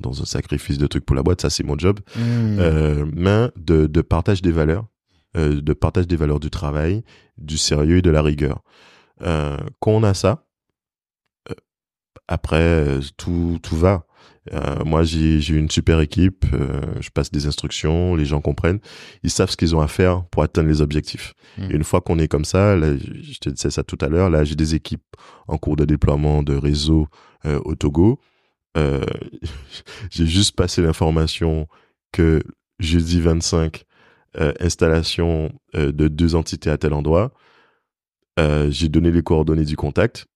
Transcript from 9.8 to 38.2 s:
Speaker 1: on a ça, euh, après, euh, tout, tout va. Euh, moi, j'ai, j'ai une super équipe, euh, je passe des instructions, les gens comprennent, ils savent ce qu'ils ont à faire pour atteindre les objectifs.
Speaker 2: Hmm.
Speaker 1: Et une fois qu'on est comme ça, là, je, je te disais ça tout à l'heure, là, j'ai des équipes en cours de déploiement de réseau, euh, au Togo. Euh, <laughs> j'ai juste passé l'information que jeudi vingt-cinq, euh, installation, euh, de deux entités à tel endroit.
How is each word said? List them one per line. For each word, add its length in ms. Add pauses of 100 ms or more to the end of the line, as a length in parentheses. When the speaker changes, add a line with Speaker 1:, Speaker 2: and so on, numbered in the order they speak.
Speaker 1:
on 120
a 100
ça, 320 (1040)
euh, 40 (760)
après, 340
euh, 380 (180)
tout, 440
tout 160
va. 280 (480)
Euh, 320
moi, 180
j'ai, 380
j'ai 140
une 160
super 300
équipe, 520
euh, 260 (200)
je 100
passe 220
des 160
instructions, 680
les 100
gens 160
comprennent, 380 (440)
ils 80
savent 180
ce 80
qu'ils 180
ont 60
à 60
faire 420
pour 140
atteindre 260
les 120
objectifs. 520 (240)
Speaker 2:
Hmm. 140
Speaker 1:
Et 40
une 80
fois 180
qu'on 180
est 80
comme 180
ça, 300
là, 200
je, 360
je 80
te 100
disais 220
ça 120
tout 180
à 60
l'heure, 220
là, 140
j'ai 120
des 200
équipes 260 (460)
en 100
cours 180
de 100
déploiement 580
de 120
réseau, 520 (380)
euh, 200
au 80
Togo. 460 (580)
Euh, 260 (540)
<laughs> 540
j'ai 160
juste 280
passé 260
l'information 840 (440)
que 320 (360)
jeudi 420
vingt-cinq, 640 (540)
euh, 200
installation, 920 (240)
euh, 160
de 160
deux 280
entités 340
à 80
tel 160
endroit. 400 (1080)